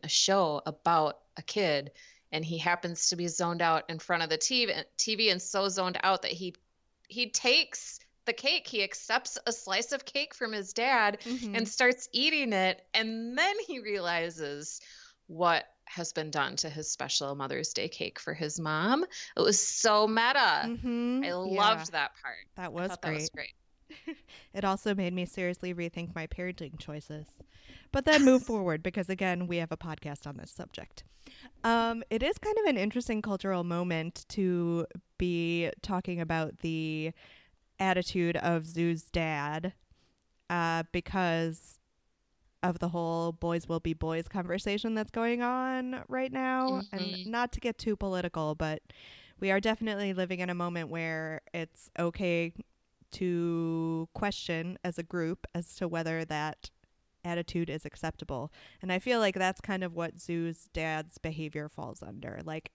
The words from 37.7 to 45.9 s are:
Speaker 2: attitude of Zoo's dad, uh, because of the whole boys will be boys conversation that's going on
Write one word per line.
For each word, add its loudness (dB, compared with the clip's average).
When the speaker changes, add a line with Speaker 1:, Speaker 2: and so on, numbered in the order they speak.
Speaker 2:
attitude 2
of 2
Zoo's 0
dad, -2
uh, 2
because 0
of 2
the 0
whole 0
boys -2
will 0
be 0
boys -2
conversation -2
that's -2
going 0
on -2